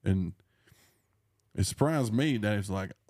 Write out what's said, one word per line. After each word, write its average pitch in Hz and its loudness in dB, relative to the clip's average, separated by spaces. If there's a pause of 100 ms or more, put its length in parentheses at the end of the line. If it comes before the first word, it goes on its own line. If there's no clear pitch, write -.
And 95 0 (1200)
it 104 2
surprised 139 0
me. 135 2
Daddy's 104 -2
like, 95 -6 (180)